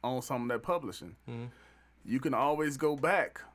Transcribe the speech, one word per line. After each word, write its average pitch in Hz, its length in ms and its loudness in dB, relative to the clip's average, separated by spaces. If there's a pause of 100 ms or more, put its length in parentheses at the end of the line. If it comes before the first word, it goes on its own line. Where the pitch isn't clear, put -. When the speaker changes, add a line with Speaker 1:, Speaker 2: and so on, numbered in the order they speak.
Speaker 1:
own 123 200 -2
some 123 200 -4
of 120 60 -2
that 120 160 0
publishing. 139 500 -4 (160)
Speaker 2:
Mm-hmm. 120 140 -8 (600)
Speaker 1:
You 123 160 0
can 139 140 0
always 147 420 2
go 147 200 2
back 156 440 2 (140)